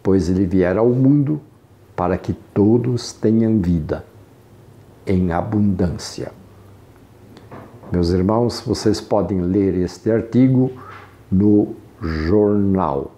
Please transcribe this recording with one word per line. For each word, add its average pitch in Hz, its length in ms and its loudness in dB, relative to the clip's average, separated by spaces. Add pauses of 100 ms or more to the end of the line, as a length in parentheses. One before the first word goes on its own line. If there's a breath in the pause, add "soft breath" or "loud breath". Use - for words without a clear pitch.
pois 95 280 2
ele 95 180 0
viera 92 320 2
ao 117 120 4
mundo 139 500 2 (560)
para 90 200 -2
que - 160 -8
todos 120 800 0
tenham 110 480 0
vida 87 440 -2 (1000)
em 92 280 0
abundância. 95 1000 -2 (1600)
Meus 87 200 0
irmãos, 107 540 0
vocês 104 360 -2
podem 101 400 -2
ler 95 340 0
este 90 340 -4
artigo 127 640 2 (600 loud breath)
no 104 420 4 (260)
jornal. 92 1160 0